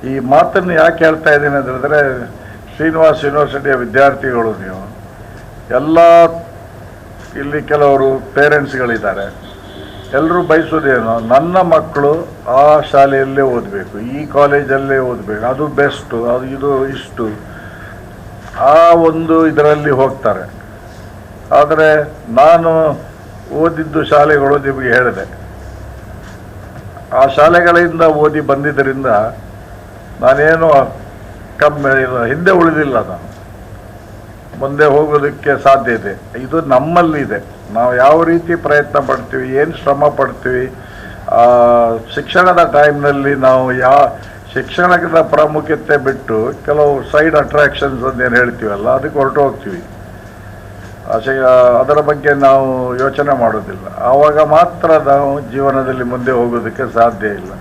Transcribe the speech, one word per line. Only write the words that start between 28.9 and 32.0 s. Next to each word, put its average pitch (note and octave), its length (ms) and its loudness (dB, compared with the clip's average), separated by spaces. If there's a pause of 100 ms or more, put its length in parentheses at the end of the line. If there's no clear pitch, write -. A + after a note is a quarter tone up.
ನಾನೇನು D#3 480 4 (920)
ಕಮ್ಮಿ C#3+ 440 2